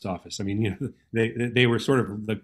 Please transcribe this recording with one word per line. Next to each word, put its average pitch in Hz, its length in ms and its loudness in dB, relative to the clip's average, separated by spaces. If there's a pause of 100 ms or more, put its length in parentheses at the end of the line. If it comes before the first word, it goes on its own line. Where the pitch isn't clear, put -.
office. - 320 -8
I 104 60 -6
mean, 98 180 0
<laughs> - 0 -
you 98 160 0
know, 131 140 -6 (200)
they, 113 200 2 (200)
they 123 140 6
were 117 140 4
sort 135 180 2
of, 104 280 -2
the, 104 180 -2